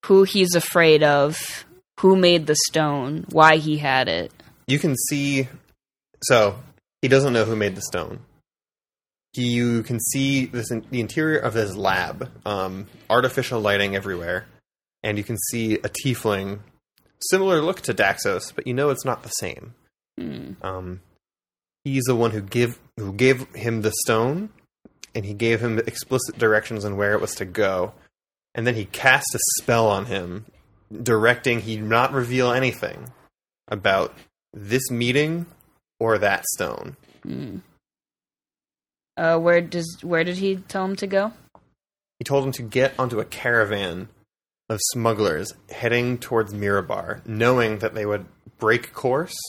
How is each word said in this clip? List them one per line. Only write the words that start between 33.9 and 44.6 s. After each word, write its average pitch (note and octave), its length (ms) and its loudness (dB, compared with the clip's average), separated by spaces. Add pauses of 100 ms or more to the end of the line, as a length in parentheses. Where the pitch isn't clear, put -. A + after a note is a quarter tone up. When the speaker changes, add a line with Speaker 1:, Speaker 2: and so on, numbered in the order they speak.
Speaker 2:
this A2 380 -4
meeting C#3+ 560 -2 (520)
or A2+ 200 2
that G2 280 0
stone. - 500 -6 (260)
Speaker 1:
Hmm. - 360 -10 (1600)
Uh, E3 220 2
where F3 220 4
does, E3+ 420 -6
where E3+ 220 0
did F3+ 140 -4
he G3 180 0
tell F#3+ 280 -6
him F#3+ 120 -4
to G3+ 100 -6
go? G3 260 0 (840)
Speaker 2:
He B2 60 -10
told C#3 220 2
him C3+ 60 -4
to B2+ 100 -10
get B2+ 360 0
onto A#2+ 220 -2
a - 40 -2
caravan G2+ 840 0 (600)